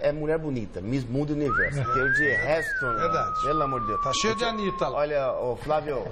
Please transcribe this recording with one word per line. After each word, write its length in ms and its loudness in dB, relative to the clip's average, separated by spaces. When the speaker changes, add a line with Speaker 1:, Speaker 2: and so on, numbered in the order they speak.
Speaker 1:
é 40 2
mulher 260 0
bonita, 420 -4
Miss 240 -2
Mundo 300 0
e 20 0
Universo. 440 2
Speaker 2:
É. 40 0
Speaker 1:
Porque 160 2
o 140 2
de 220 4
resto, 500 0
né? 160 0
Speaker 2:
Verdade. 400 0
Speaker 1:
Pelo 200 0
amor 200 0
de 60 -2
Deus. 140 -2
Speaker 2:
Tá 100 0
cheio 120 2
de 100 -2
Speaker 1:
Então, 140 -2
Speaker 2:
Anitta 300 -2
lá. 100 -2
Speaker 1:
olha, 360 2
ô, 220 -2
Flávio, 560 0